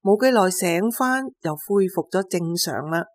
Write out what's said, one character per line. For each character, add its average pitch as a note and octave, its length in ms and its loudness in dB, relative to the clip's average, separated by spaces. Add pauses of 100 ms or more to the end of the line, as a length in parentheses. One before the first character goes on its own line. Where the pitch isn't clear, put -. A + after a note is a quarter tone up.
冇 G3+ 160 4
幾 B3+ 160 4
耐 F#3 160 4
醒 F#3 400 0
返， C4 320 -2 (160)
又 D3+ 160 -6
恢 G3 320 0
復 E3+ 240 -4
咗 F#3 160 0
正 E3+ 260 -4
常 D#3 360 -4
啦。 E3 100 -2 (160)